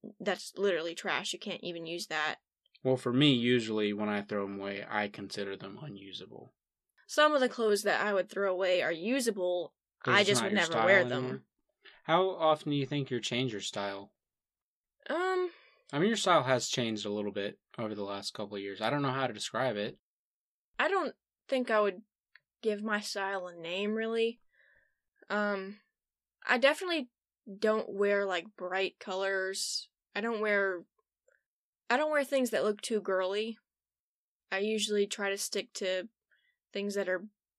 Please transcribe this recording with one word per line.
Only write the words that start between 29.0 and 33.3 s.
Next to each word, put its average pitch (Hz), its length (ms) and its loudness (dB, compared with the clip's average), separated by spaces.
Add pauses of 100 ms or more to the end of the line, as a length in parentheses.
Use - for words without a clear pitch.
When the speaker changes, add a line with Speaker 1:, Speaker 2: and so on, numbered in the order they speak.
Speaker 1:
I 202 60 -4
don't 226 180 -2
wear, 196 440 0 (1080)
I 240 80 4
don't 311 120 2
wear 294 140 4
things 262 260 0
that 165 140 2
look 208 160 0
too 214 220 -2
girly. 196 560 -2 (920)